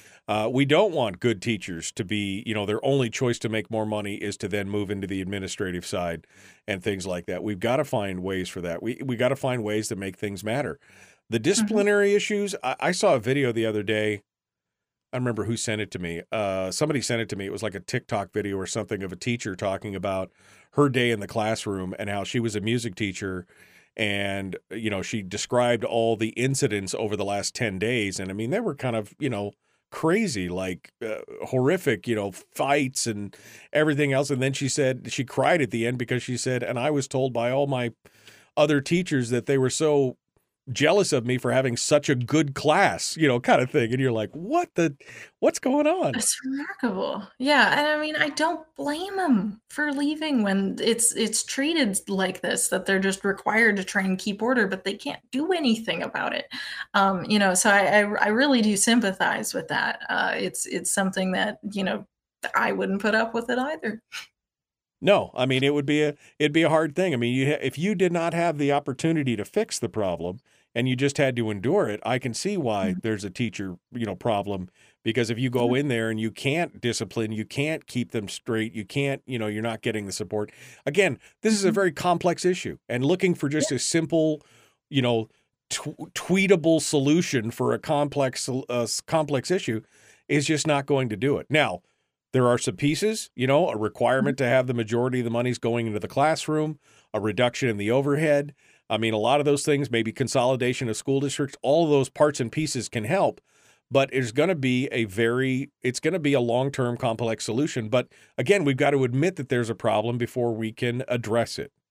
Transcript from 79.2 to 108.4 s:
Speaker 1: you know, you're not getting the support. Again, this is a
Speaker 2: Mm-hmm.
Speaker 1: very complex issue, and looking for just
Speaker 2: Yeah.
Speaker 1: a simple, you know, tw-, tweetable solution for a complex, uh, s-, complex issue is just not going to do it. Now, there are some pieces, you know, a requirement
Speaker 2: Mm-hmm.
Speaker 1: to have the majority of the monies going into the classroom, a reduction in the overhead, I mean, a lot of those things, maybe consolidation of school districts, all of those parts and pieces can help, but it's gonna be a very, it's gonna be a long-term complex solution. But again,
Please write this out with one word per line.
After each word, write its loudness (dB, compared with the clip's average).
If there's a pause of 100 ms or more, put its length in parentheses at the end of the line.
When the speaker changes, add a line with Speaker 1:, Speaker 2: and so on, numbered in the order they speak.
Speaker 1:
you -6
know, -2
you're -4
not -4
getting -4
the -8
support. -6 (320)
Again, 0 (220)
this 2
is 0
a 4
Speaker 2:
Mm-hmm. 2
Speaker 1:
very 2
complex 0
issue, -2 (100)
and -2
looking 4
for -2
just 0
Speaker 2:
Yeah. 0
Speaker 1:
a -2
simple, 0 (480)
you 2
know, 2 (400)
tw-, -8
tweetable 4
solution 2
for 0
a 0
complex, -2
uh, -2
s-, -2
complex -2
issue 0 (480)
is 2
just 0
not 2
going 2
to -4
do 0
it. -8
Now, 2 (520)
there 6
are 6
some -4
pieces, 0
you 0
know, 4
a -4
requirement 2
Speaker 2:
Mm-hmm. 0
Speaker 1:
to 2
have 4
the -2
majority 0
of 0
the -2
monies 0
going 0
into -4
the -6
classroom, 0 (340)
a -2
reduction 0
in 0
the -2
overhead, 2 (360)
I 0
mean, 2
a 0
lot 4
of 0
those 2
things, 0
maybe 0
consolidation 0
of -4
school 0
districts, -4
all 4
of 2
those 4
parts 4
and 0
pieces -2
can -4
help, 0 (500)
but 2
it's -2
gonna 2
be 0
a 0
very, 0 (100)
it's -2
gonna 0
be 2
a 4
long-term 0
complex -2
solution. -2
But 2 (280)
again, 4